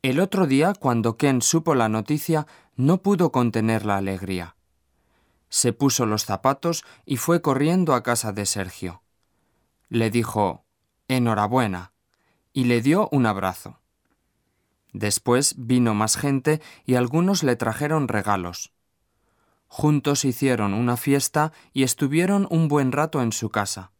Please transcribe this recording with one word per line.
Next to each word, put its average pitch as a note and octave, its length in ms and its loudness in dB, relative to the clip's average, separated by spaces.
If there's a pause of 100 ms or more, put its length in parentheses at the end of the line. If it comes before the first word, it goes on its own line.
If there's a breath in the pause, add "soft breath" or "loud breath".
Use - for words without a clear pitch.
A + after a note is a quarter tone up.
El C3+ 180 2
otro F#3+ 260 2
día, D3 280 2
cuando A#2 420 0
Ken C3+ 240 2
supo D#3+ 340 0
la A2+ 140 2
noticia, D3 580 -2 (300 soft breath)
no D#3+ 260 2
pudo F3+ 300 2
contener A2+ 540 0
la G2+ 100 0
alegría. F#2+ 600 -6 (920)
Se - 240 0
puso C3 320 2
los G#2+ 200 0
zapatos C#3 600 -2 (220 loud breath)
y C3 100 -4
fue E3 240 0
corriendo D3+ 540 2
a A#2 80 0
casa A2+ 300 -2
de G2+ 120 -6
Sergio. F#2 580 -8 (840)
Le A2+ 220 0
dijo, A2+ 560 -2 (420)
"Enhorabuena", A2 840 -2 (600)
y C3 120 -2
le A#2+ 180 2
dio E3+ 300 2
un C3+ 120 2
abrazo. F#2+ 560 -4 (1120)
Después G#2+ 640 0
vino A#2+ 380 2
más G#2+ 220 0
gente C#3+ 440 0 (240 loud breath)
y B2+ 100 0
algunos D#3+ 480 0
le B2+ 140 2
trajeron C#3+ 500 -2
regalos. G2 680 -4 (960)
Juntos D3 580 0
hicieron A#2+ 500 0
una A#2+ 220 0
fiesta C#3 560 -2 (200 soft breath)
y C3 100 0
estuvieron E3+ 680 0
un D#3+ 180 2
buen C#3 240 2
rato D3 300 -2
en A2+ 100 0
su - 180 -6
casa. G2 500 -6